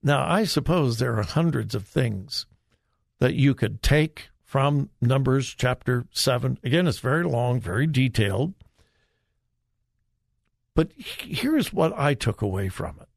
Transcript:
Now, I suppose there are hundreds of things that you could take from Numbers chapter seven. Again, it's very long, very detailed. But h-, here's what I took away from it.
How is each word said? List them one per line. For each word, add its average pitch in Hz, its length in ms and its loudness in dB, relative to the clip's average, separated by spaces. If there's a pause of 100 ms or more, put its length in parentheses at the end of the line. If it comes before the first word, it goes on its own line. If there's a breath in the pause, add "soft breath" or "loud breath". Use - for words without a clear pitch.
Now, 143 260 2
I 208 180 2
suppose 143 520 0
there 120 220 0
are 104 40 0
hundreds 135 520 -2
of 98 120 -6
things 107 600 -4 (720)
that - 160 2
you 135 180 4
could 101 300 -4
take - 460 2 (140)
from 139 460 0 (100)
Numbers 131 560 2
chapter 123 540 -2
seven. 127 540 0
Again, 165 240 2
it's - 100 0
very 147 260 0
long, 123 380 0
very 107 240 -2
detailed. 127 720 0 (2250)
But - 240 0
h-, - 320 -14
here's 285 420 0
what 175 240 0
I 143 200 0
took - 260 -4
away 98 280 -2
from - 300 -10
it. - 180 -20